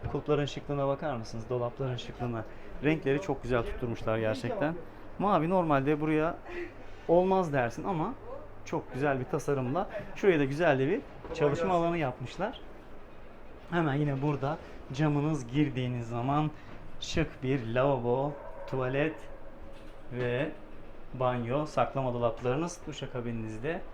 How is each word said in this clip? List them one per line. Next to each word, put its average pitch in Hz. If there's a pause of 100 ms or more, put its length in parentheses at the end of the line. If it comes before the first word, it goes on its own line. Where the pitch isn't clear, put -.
(120)
Kulpların 147
şıklığına 139
bakar 139
mısınız? 113
Dolapların 123
şıklığına. 120 (400)
Renkleri 143
çok 131
güzel 120
tutturmuşlar 113
gerçekten. 131 (440)
Mavi 170
normalde 151
buraya 156 (720)
olmaz 180
dersin 127
ama 190 (520)
çok -
güzel 135
bir 123
tasarımla. 143 (280)
Şuraya 180
da 143
güzel 143
de 131
bir 214 (320)
çalışma 160
alanı 170
yapmışlar. 156 (1080)
Hemen 165
yine 143
burada 143 (360)
camınız 147
girdiğiniz 127
zaman 139 (480)
şık -
bir 127
lavabo, 131 (360)
tuvalet 135 (1000)
ve 123 (640)
banyo, 127
saklama 131
dolaplarınız 123
duşakabininizde. 120 (120)